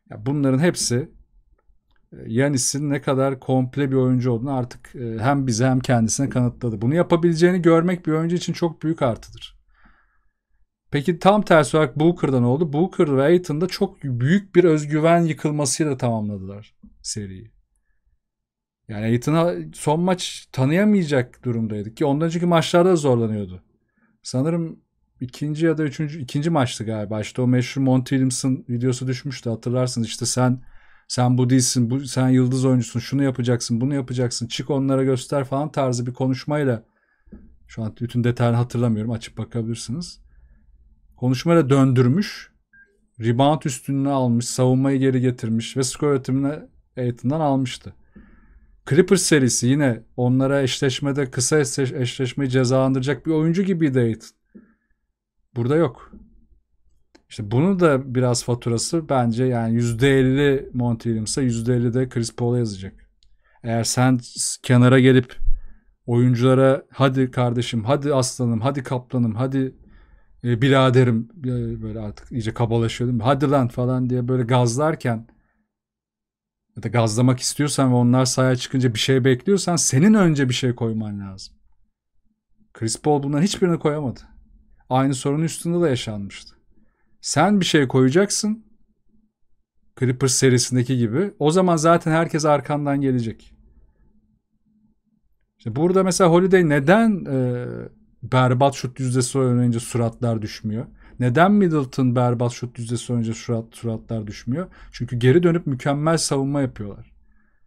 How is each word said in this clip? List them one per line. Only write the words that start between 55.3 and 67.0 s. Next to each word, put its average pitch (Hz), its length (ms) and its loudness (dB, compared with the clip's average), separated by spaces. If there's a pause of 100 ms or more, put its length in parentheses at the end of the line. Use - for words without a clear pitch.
Burada 120 200 0
yok. 156 360 -2 (1160)
İşte 104 220 -10
bunu 175 300 2
da 139 340 2
biraz 123 300 0
faturası 120 640 -4
bence 123 360 0
yani 117 300 0
yüzde 120 440 2
elli 135 560 2
Monty 120 340 -2
Williams'a, 110 340 -4
yüzde 120 320 0
elli 120 200 0
de 127 140 -2
Chris 117 280 -6
Paul'a 120 220 0
yazacak. 98 520 -8 (520)
Eğer 117 220 -2
sen 127 380 2
s-, - 400 -8
kenara 123 380 6
gelip 131 360 4 (720)
oyunculara 127 840 4
"Hadi 135 400 0